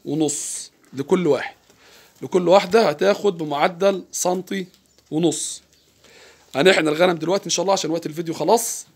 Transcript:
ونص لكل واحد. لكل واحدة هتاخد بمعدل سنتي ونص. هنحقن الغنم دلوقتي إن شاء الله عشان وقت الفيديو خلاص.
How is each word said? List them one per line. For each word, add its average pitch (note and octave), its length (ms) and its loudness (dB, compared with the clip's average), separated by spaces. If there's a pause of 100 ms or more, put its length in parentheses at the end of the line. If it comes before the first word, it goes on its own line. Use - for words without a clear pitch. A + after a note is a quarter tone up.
ونص D3 680 -4 (220)
لكل E3+ 340 0
واحد. C3 280 0 (680)
لكل F3 260 0
واحدة F#3+ 420 4
هتاخد F#3 480 0
بمعدل E3+ 720 0
سنتي F3+ 560 -4 (440)
ونص. D#3 500 -2 (960)
هنحقن D#3+ 320 4
الغنم E3+ 300 2
دلوقتي F3 280 -2
إن F3 40 -8
شاء F3 140 -2
الله F#3+ 100 2
عشان F#3 180 -2
وقت E3+ 140 -4
الفيديو E3 280 -8
خلاص. F#3 520 0 (100)